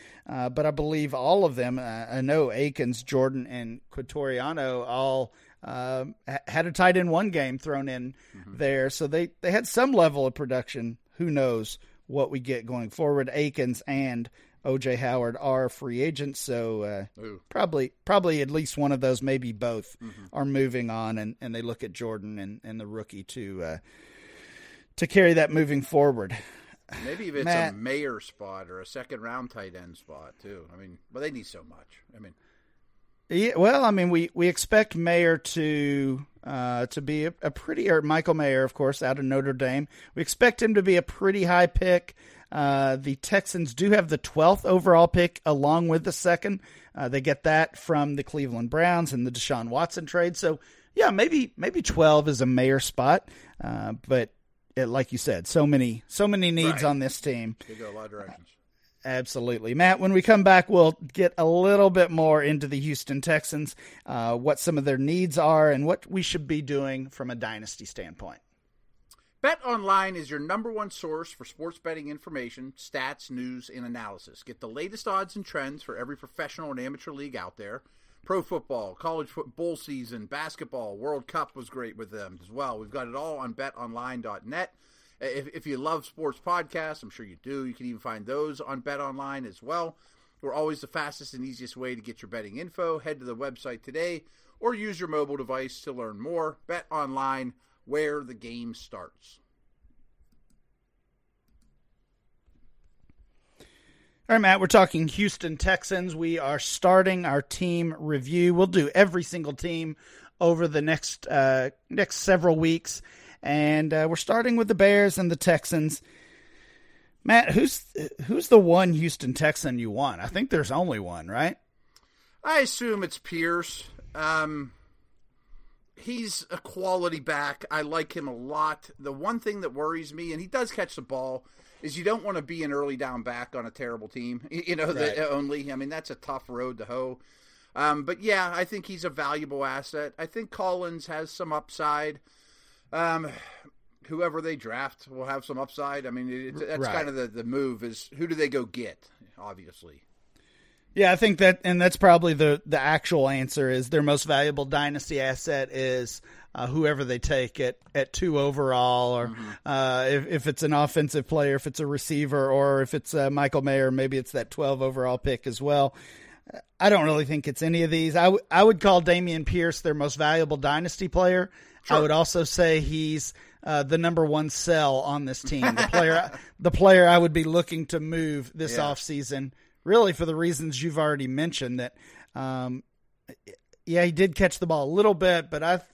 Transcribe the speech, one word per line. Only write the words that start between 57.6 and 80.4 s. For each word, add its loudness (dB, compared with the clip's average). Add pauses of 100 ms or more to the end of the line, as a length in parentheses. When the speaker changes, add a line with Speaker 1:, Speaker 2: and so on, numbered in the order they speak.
Speaker 2:
They -18
go -12
a -16
lot -14
of -16
directions. -16 (540)
Speaker 1:
Absolutely. -4
Matt, 6
when 2
we 8
come 6
back, 8
we'll 8 (180)
get 2
a 4
little 8
bit 6
more 6
into 0
the -4
Houston -4
Texans, -2 (300)
uh, -2
what 0
some 0
of 0
their 2
needs 0
are, 6
and 2
what 0
we -2
should -4
be -2
doing -4
from -10
a -8
dynasty -10
standpoint. -16 (1000)
Speaker 2:
BetOnline 0
is -10
your -6
number -6
one -8
source -10
for -20
sports -14
betting -10
information, -12
stats, -10
news, -12
and -14
analysis. -14
Get -20
the -14
latest -10
odds -4
and -12
trends -8
for -14
every -10
professional -12
and -8
amateur -12
league -14
out -12
there. -14 (420)
Pro -2
football, -8
college -8
football -8
season, -12
basketball, -10